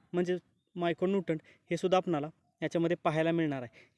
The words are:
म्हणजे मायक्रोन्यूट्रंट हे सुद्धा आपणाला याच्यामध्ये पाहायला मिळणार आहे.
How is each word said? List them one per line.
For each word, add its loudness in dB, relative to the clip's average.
म्हणजे 0
मायक्रोन्यूट्रंट 0
हे 0
सुद्धा 2
आपणाला 0
याच्यामध्ये 0
पाहायला 2
मिळणार -2
आहे. -18